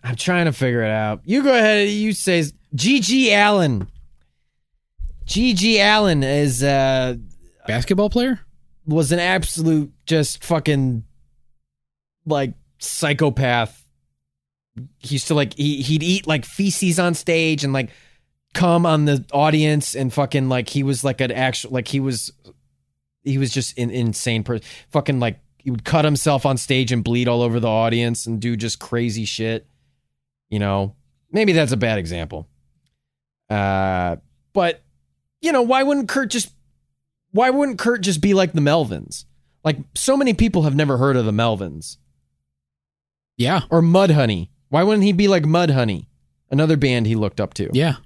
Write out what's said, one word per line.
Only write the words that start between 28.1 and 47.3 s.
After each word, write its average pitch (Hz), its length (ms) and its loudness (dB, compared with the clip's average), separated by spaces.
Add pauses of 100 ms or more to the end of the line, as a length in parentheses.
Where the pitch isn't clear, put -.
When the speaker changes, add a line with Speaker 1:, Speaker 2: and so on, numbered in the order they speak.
Speaker 1:
and 113 120 -4
do 117 160 -4
just 110 240 -6
crazy 117 460 -4
shit. 110 400 -6 (840)
You 107 80 -2
know, 98 340 -2 (380)
maybe 208 220 2
that's 156 180 2
a 127 60 -2
bad 110 200 0
example. 82 500 -8 (1040)
Uh, 95 680 -2 (360)
but, 170 300 0 (580)
you 320 100 0
know, 262 120 4
why 262 180 2
wouldn't 277 280 0
Kurt 262 200 -2
just, 240 220 -6 (800)
why 233 180 2
wouldn't 269 300 0
Kurt 240 220 0
just 175 200 -2
be 202 120 4
like 190 200 2
the 160 80 2
Melvins? 143 640 -2 (380)
Like, 156 140 0 (180)
so - 200 0
many 269 180 2
people 190 300 2
have 147 120 2
never 143 220 2
heard 135 200 2
of 120 80 2
the 107 60 0
Melvins. 104 640 -2 (1400)
Speaker 2:
Yeah. 143 320 0
Speaker 1:
Or 165 120 4
Mudhoney. 151 680 4 (200)
Why 156 140 2
wouldn't 208 200 4
he 202 80 4
be 196 160 4
like 185 160 4
Mudhoney? 147 640 0 (440)
Another 156 280 2
band 123 300 2
he 113 80 0
looked 107 260 -2